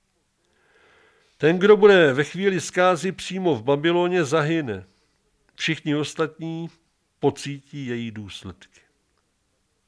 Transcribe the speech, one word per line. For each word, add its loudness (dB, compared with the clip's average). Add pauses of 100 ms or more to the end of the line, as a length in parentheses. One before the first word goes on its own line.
(1400)
Ten, 2
kdo 6
bude 6
ve 0
chvíli -2
zkázy 0
přímo -4
v -4
Babyloně, 0
zahyne. -2 (720)
Všichni -4
ostatní -6 (520)
pocítí -6
její -8
důsledky. -16 (1080)